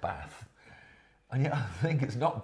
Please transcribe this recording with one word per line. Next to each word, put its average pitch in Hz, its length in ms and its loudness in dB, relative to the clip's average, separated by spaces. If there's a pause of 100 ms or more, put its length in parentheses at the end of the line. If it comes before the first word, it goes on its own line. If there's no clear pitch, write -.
Bath. 76 440 -6 (840)
And 131 120 2
yet 143 100 2
I 143 80 0 (200)
think 156 200 4
it's 120 140 0
not 123 280 2